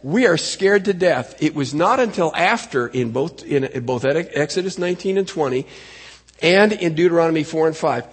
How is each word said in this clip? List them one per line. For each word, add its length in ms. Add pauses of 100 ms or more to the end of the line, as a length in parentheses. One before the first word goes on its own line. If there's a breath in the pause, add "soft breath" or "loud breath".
"We 240
are 100
scared 500
to 60
death." 500
It 120
was 200
not 260
until 340
after, 520
in 240
both, 340
in, 200
in 220
both 180
Exodus 760
nineteen 400
and 80
twenty, 400 (760 loud breath)
and 320
in 220
Deuteronomy 500
four 220
and 100
five, 360